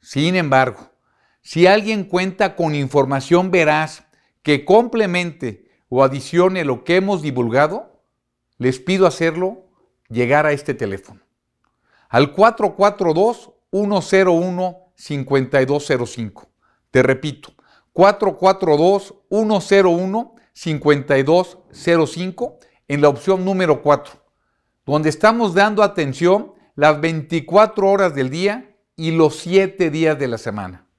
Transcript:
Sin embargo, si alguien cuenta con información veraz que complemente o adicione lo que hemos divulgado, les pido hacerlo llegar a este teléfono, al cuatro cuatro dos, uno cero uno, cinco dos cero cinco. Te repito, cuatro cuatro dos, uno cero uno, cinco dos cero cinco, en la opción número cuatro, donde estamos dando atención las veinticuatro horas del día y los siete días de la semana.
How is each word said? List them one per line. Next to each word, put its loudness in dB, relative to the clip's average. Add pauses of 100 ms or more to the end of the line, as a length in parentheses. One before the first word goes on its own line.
Sin -4
embargo, -2 (500)
si 2
alguien 0
cuenta -4
con -2
información 0
veraz -2 (340)
que -2
complemente -2 (180)
o 2
adicione 0
lo -4
que 0
hemos -2
divulgado, -2 (540)
les -2
pido 0
hacerlo -4 (400)
llegar 0
a 2
este -6
teléfono, -10 (880)
al 2
cuatro 2
cuatro 0
dos, -2 (180)
uno -2
cero 2
uno, -4
cinco -6 (300)
dos -4
cero -2
cinco. -14 (440)
Te 4
repito, -4 (360)
cuatro 2
cuatro 2
dos, 0 (140)
uno 0
cero 4
uno, -4 (180)
cinco -2 (340)
dos 0 (140)
cero 0
cinco, -10 (280)
en -2
la 6
opción -2
número 0
cuatro, 0 (720)
donde -2
estamos 0
dando 2
atención 0 (220)
las 2
veinticuatro 0
horas 0
del -4
día -6 (200)
y -6
los 2
siete 0
días -2
de -4
la -6
semana. -12 (140)